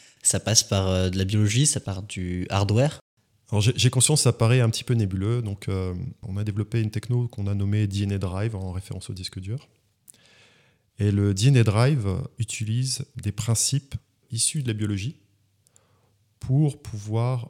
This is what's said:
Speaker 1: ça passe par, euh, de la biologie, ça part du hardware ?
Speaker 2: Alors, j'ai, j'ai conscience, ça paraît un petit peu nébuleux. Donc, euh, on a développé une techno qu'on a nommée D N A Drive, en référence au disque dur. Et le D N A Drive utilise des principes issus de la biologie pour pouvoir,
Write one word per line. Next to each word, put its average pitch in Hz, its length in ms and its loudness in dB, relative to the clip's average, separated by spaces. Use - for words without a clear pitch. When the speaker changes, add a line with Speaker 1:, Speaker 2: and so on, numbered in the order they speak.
Speaker 1:
ça - 160 2
passe 107 240 2
par, 95 240 2
euh, 92 240 2
de 92 80 -4
la 95 60 0
biologie, 107 420 2
ça - 120 0
part 95 220 -6
du 90 480 -6
hardware ? 104 500 2
Speaker 2:
Alors, 104 100 2
j'ai, 117 140 2
j'ai 104 160 2
conscience, - 320 2
ça 95 100 4
paraît 117 260 4
un 117 120 4
petit - 120 -6
peu 123 120 0
nébuleux. 104 480 0
Donc, 101 260 -8
euh, 92 240 -2
on 92 140 -8
a 104 60 -4
développé 107 380 -2
une 110 80 -2
techno 120 380 -2
qu'on 101 180 -8
a 101 80 -2
nommée 101 320 2
D 101 180 -2
N 101 100 0
A 98 40 0
Drive, 98 380 -4
en 92 160 -6
référence 92 400 -10
au - 20 -8
disque 92 260 -10
dur. 104 300 -8
Et 104 140 2
le 101 220 4
D 101 160 2
N 139 80 8
A 117 60 8
Drive 110 440 2
utilise 117 680 -4
des 104 160 -4
principes - 640 -2
issus 117 320 -2
de 123 40 -4
la 113 60 0
biologie 104 440 -4
pour 139 420 0
pouvoir, 113 680 -4